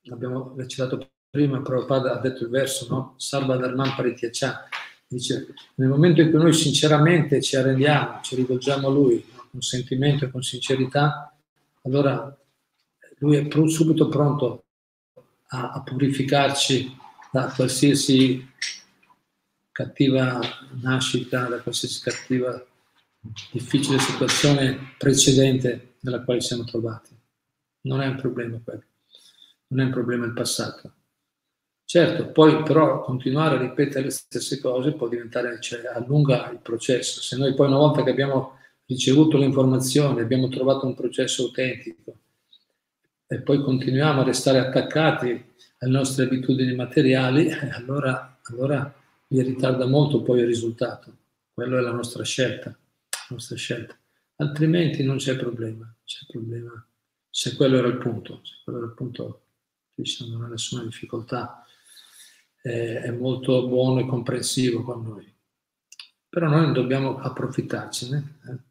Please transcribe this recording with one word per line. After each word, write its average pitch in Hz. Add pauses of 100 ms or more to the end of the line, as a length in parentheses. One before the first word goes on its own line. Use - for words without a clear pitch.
L'abbiamo 127
recitato 127 (180)
prima, 139
Prabhupada 127
ha -
detto 127
il 117
verso, 131
no? -
"Sarva 131
dharman 127
parityacha." 120 (400)
Dice, - (220)
nel 131
momento 156
in 156
cui 151
noi 160
sinceramente 151
ci -
arrendiamo, 135
ci -
rivolgiamo 127
a 135
lui, 131 (280)
con 127
sentimento 135
e 131
con 127
sincerità, 131 (480)
allora 139 (840)
lui 147
è 147
pr-, 151
subito 156
pronto 135 (840)
a, 127
a 143
purificarci 139 (340)
da 127
qualsiasi 131 (1300)
cattiva 131 (420)
nascita, 127
da 117
qualsiasi -
cattiva, 123 (880)
difficile 131
situazione -
precedente 131
nella 120
quale 120
siamo 117
trovati. 113 (680)
Non 131
è 135
un 135
problema 120
quello, - (840)
non 127
è 131
un 127
problema 120
il 113
passato. - (880)
Certo, -
poi 156
però 143
continuare 135
a 127
ripetere 135
le 127
stesse -
cose 127
può 117
diventare, 117
cioè, 117
allunga 127
il -
processo. -
Se -
noi 131
poi 139
una 135
volta 147
che 131
abbiamo 135 (260)
ricevuto 143
l'informazione, 131
abbiamo 127
trovato 131
un 123
processo 127
autentico, 120 (1120)
e 131
poi 139
continuiamo 131
a -
restare 131
attaccati 127 (480)
alle 131
nostre 135
abitudini 127
materiali, 131
eh, 143
allora, 131
allora 131 (340)
vi 131
ritarda 127
molto 143
poi 123
il 120
risultato. 117 (360)
Quello 127
è 127
la 120
nostra 120
scelta, -
la -
nostra 117
scelta. 117 (400)
Altrimenti 151
non 135
c'è 131
problema, 113 (120)
c'è -
problema. 117 (440)
Se -
quello 131
era 123
il 117
punto, -
se -
quello 123
era 117
il 117
punto, 117 (480)
Krishna -
non 117
ha 120
nessuna 117
difficoltà, 117 (960)
è, 117
è 117
molto 127
buono 127
e -
comprensivo 123
con 120
noi. 104 (920)
Però 170
noi 151
non 147
dobbiamo 127
approfittarcene, - (100)
eh. 127